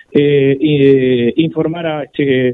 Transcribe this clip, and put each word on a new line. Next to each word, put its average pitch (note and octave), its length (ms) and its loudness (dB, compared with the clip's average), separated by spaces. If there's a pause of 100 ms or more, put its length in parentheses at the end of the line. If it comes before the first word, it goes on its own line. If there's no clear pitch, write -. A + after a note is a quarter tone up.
(120)
eh, C#3+ 480 2
eh, C3+ 760 2
informara, D#3+ 680 -4
este, C3 500 -2